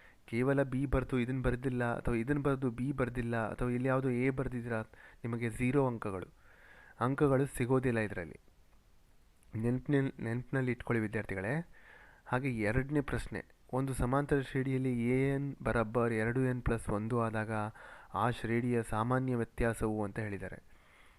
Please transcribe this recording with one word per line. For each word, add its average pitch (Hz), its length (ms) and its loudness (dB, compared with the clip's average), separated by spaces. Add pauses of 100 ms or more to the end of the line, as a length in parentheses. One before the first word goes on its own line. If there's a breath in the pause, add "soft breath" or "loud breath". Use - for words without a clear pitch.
(260 loud breath)
ಕೇವಲ 135 380 2
ಬಿ 135 220 -2
ಬರೆದು 131 340 0
ಇದನ್ನು 127 220 0
ಬರೆದಿಲ್ಲ, 123 560 0
ಅಥವಾ 120 180 0
ಇದನ್ನು 139 260 0
ಬರೆದು 135 300 0
ಬಿ 127 200 -2
ಬರೆದಿಲ್ಲ, 123 600 -2
ಅಥವಾ 123 180 -2
ಇಲ್ಲಿ 123 180 0
ಯಾವುದೋ 131 220 2
ಎ 123 200 2
ಬರೆದಿದ್ದೀರಾ, 123 520 -2 (420 loud breath)
ನಿಮಗೆ 117 260 -2
ಝೀರೋ 127 380 4
ಅಂಕಗಳು, 107 380 -4 (760 loud breath)
ಅಂಕಗಳು 135 460 4
ಸಿಗೋದಿಲ್ಲ 127 540 2
ಇದರಲ್ಲಿ. 98 400 -4 (1160)
ನೆನ್ಪಿನಲ್ಲಿ, 127 680 0
ನೆನ್ಪಿನಲ್ಲಿ 123 480 -2
ಇಟ್ಕೊಳ್ಳಿ 117 300 0
ವಿದ್ಯಾರ್ಥಿಗಳೇ. 107 680 -2 (580 loud breath)
ಹಾಗೆ 127 360 -2
ಎರಡನೇ 131 400 2
ಪ್ರಶ್ನೆ, - 440 -4 (280)
ಒಂದು 131 200 0
ಸಮಾಂತರ 135 480 2
ಶ್ರೇಣಿಯಲ್ಲಿ 131 680 0
ಎ 135 260 2
ಎನ್ 139 280 -4
ಬರಬ್ಬರ್ 117 500 2
ಎರಡು 113 260 0
ಎನ್ 127 220 0
ಪ್ಲಸ್ 117 280 0
ಒಂದು 113 320 0
ಆದಾಗ 110 300 -2 (640 loud breath)
ಆ 104 160 2
ಶ್ರೇಣಿಯ 120 540 0
ಸಾಮಾನ್ಯ 123 520 0
ವ್ಯತ್ಯಾಸವು 110 680 0
ಅಂತ 98 160 -6
ಹೇಳಿದ್ದಾರೆ. 98 440 -6 (560 soft breath)